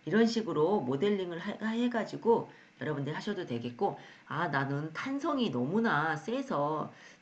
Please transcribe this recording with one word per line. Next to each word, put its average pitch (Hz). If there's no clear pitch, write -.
이런 214
식으로 180
모델링을 175
해, 220
해가지고 220
여러분들 139
하셔도 180
되겠고, 123
"아, 156
나는 143
탄성이 269
너무나 156
세서 156